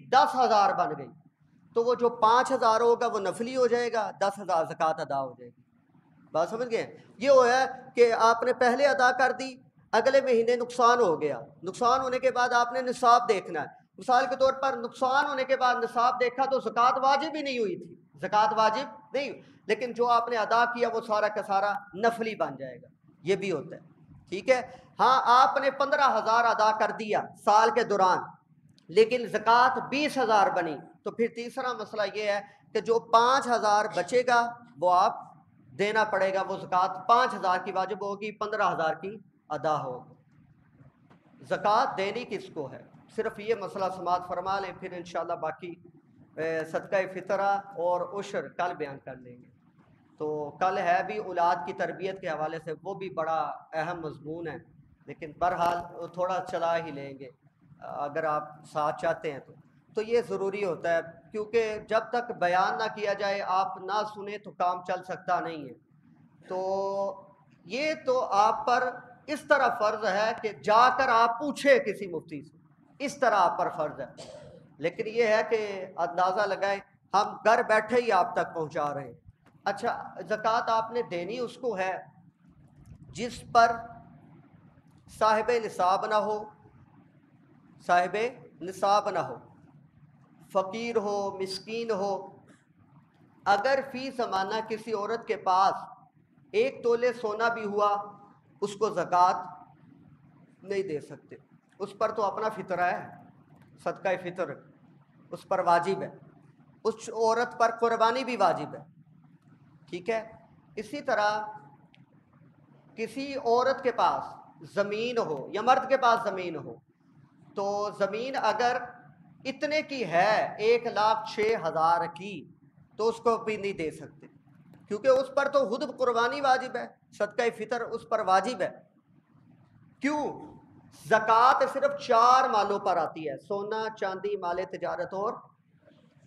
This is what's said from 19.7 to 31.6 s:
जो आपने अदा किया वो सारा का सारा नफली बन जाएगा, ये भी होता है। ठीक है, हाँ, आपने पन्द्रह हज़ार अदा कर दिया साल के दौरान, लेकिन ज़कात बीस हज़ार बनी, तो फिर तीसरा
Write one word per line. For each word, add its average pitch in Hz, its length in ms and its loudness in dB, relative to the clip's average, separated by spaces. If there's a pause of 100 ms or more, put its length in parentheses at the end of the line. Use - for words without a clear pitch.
जो 233 200 0
आपने 233 240 2
अदा 226 300 4
किया 233 220 0
वो 226 140 -4
सारा 208 260 0
का 208 140 -6
सारा 202 280 0 (260)
नफली 226 380 0
बन 147 240 -4
जाएगा, 127 300 -14 (340)
ये 180 120 0
भी 196 140 -4
होता 170 260 -6
है। - 60 -18 (500)
ठीक 202 180 -4
है, 254 100 6 (400)
हाँ, 247 240 6 (120)
आपने 269 380 6
पन्द्रह 277 400 2
हज़ार 220 320 2
अदा 220 320 4
कर 214 200 0
दिया 208 240 -2 (180)
साल 220 320 6
के 226 140 2
दौरान, 190 400 2 (640)
लेकिन 220 400 4
ज़कात 240 500 4 (100)
बीस 285 280 -2
हज़ार 208 360 4
बनी, 165 220 -2 (300)
तो 202 80 -8
फिर 226 220 0
तीसरा 240 400 -6